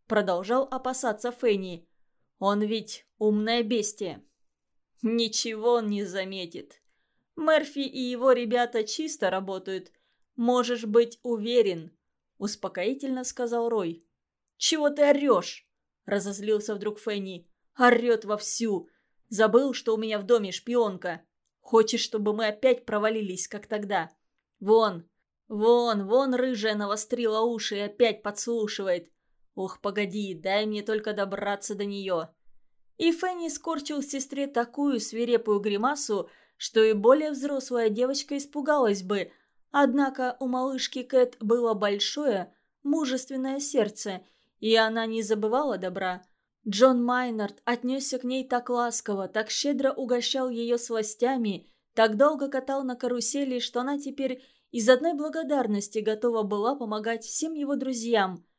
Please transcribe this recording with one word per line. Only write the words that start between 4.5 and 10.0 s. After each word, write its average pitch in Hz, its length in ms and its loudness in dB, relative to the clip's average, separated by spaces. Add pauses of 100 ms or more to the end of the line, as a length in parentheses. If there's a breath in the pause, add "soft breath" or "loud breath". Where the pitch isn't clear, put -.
«Ничего 226 720 0
он 226 140 2
не 208 160 -2
заметит. 190 800 -10 (540)
Мерфи 302 440 2
и 269 200 -6
его 247 320 2
ребята 240 520 2
чисто 302 460 -4
работают. 190 640 -6 (440)